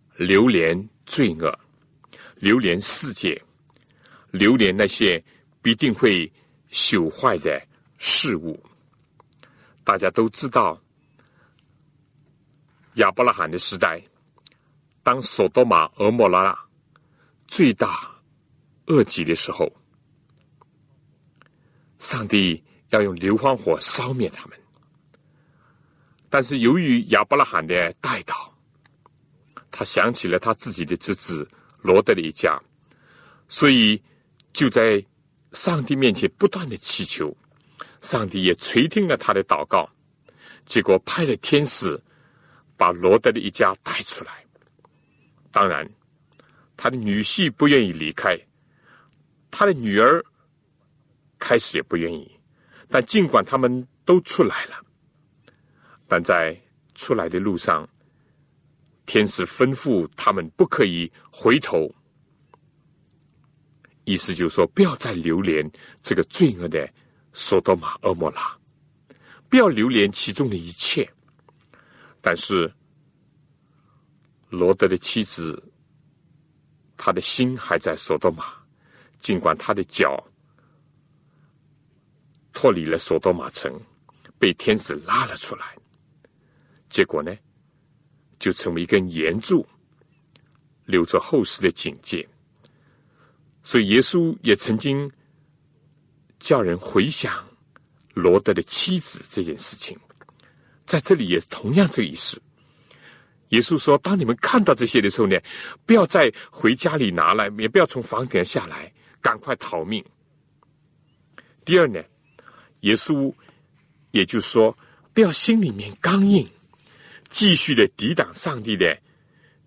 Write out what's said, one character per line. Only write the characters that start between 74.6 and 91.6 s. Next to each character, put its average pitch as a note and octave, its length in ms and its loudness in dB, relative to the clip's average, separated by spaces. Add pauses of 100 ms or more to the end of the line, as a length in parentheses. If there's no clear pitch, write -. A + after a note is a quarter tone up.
德 F#2+ 140 2
的 F2+ 100 0
妻 - 260 -4
子， E2 380 -8 (1300)
他 - 160 -2
的 F2+ 80 -2
心 B2+ 380 0
还 F2 200 -4
在 E2 200 -4
索 - 200 -4
多 F2 140 0
玛， D#2+ 220 -12 (640)
尽 G2 200 -4
管 D#2+ 200 0
他 - 160 -4
的 G2 100 -4
脚 - 400 -2 (2250)
脱 - 180 4
离 E2 140 -4
了 E2 120 -4
索 D#2+ 220 -4
多 F2+ 140 0
玛 D2 160 -8
城， - 280 -10 (640)
被 F#2 140 2
天 A2 240 -2
使 - 160 -6 (120)
拉 - 200 -2
了 - 100 -12
出 - 200 -8
来， - 200 -18 (1120)
结 - 160 2
果 D#2 180 -4
呢， F2 140 -10 (1040)
就 F#2+ 140 -2
成 F2+ 200 -6
为 E2+ 100 -4
一 - 20 -8
根 F#2+ 240 0
岩 E2 320 -4
柱， - 260 0 (1200)
留 F2 180 2
着 F2 160 2
后 B2+ 240 0
世 - 180 -4